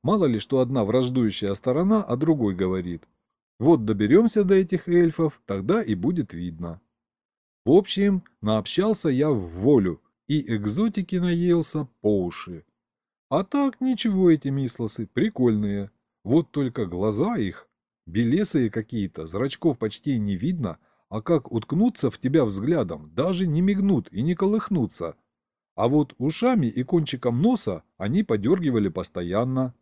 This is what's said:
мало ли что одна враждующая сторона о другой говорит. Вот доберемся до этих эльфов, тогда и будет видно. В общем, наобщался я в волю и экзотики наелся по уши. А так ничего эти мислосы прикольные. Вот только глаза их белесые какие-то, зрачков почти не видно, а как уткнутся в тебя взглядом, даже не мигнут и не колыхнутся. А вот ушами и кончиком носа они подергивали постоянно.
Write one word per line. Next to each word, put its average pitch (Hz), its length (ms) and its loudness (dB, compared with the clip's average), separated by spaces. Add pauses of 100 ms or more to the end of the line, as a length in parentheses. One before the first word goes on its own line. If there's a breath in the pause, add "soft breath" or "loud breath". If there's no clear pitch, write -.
мало 190 220 2
ли 117 140 0
что 131 200 0
одна 123 260 0
враждующая 117 720 0
сторона 185 480 0
о 120 120 -4
другой 135 380 0
говорит. 90 500 -4 (560)
Вот 131 260 4
доберемся 127 580 4
до 185 100 2
этих 190 340 0
эльфов, 170 580 2
тогда 101 360 -2
и 110 140 -4
будет 139 380 -2
видно. 85 460 -8 (840)
В 117 60 4
общем, 196 520 2 (180)
наобщался 165 680 0
я 143 220 2
в 117 80 0
волю 92 600 2 (260)
и 113 280 -2
экзотики 180 600 -2
наелся 170 720 0 (140)
по 104 240 2
уши. 85 380 -10 (640)
А 160 140 0
так 277 380 -2
ничего 208 480 2
эти 147 200 2
мислосы 127 580 -4
прикольные. 107 840 0 (320)
Вот 156 280 0
только 131 340 -4
глаза 107 520 -2
их 98 300 -6 (380)
белесые 120 640 0
какие-то, 101 580 -6
зрачков 127 520 -2
почти 113 400 -4
не 101 160 -2
видно, 120 420 -4 (320)
а 107 120 -8
как 165 300 -2
уткнутся 147 580 0
в - 80 -8
тебя 135 280 2
взглядом, 98 680 -2
даже 175 320 0
не 156 140 0
мигнут 196 500 2
и 104 100 -4
не 165 140 0
колыхнутся. 180 800 -2 (600)
А 110 120 2
вот 147 300 2
ушами 160 500 0
и 123 160 -4
кончиком 127 580 0
носа 170 420 0 (140)
они 135 260 0
подергивали 117 680 0
постоянно. 104 920 -4